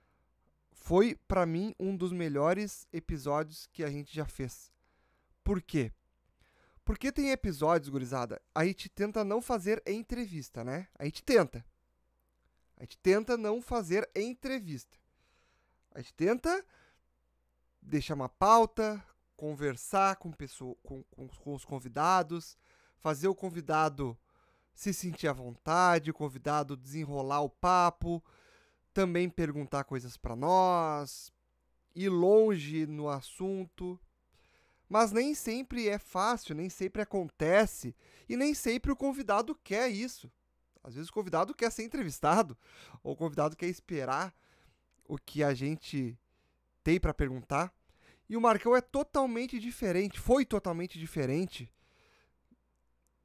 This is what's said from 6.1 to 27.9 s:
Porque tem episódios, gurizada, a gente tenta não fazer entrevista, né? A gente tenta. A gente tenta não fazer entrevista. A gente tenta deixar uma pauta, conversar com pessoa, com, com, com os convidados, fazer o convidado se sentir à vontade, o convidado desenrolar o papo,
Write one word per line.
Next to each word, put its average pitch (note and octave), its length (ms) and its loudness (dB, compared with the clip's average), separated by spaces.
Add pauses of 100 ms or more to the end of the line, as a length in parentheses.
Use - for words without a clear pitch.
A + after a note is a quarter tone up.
Porque A#3 260 0
tem C#4 200 0
episódios, D#3+ 580 2
gurizada, B2+ 520 -4 (120)
a D#3+ 100 2
gente F#3 240 -2
tenta G#3 360 -2
não G#3 180 0
fazer G#3+ 460 -2
entrevista, G3 760 -8
né? C#3+ 240 -6 (100)
A C#3+ 80 -8
gente - 180 -8
tenta. E3+ 420 4 (1120)
A - 60 -14
gente - 160 -16
tenta G#3+ 360 4
não A3 240 0
fazer G#3+ 560 0
entrevista. A3 800 -6 (920)
A - 80 -14
gente - 140 -16
tenta B3+ 500 0 (1160)
deixar C#3+ 320 -4
uma C3+ 160 -4
pauta, G#3+ 720 4 (320)
conversar D3+ 800 0
com E3 160 -12
pessoa, C3 500 -12
com, C3+ 220 -14
com, - 240 -18
com - 260 -10
os C3+ 100 -10
convidados, D#3 920 0 (400)
fazer D#3 300 -2
o F#3+ 80 2
convidado D#3 800 -2 (560)
se G3+ 200 -4
sentir E3 340 -4
à C#3+ 60 2
vontade, D#3 760 2
o D#3 40 -4
convidado C#3+ 600 -2
desenrolar C#3 640 -2
o C#3 80 0
papo, F3 720 4 (680)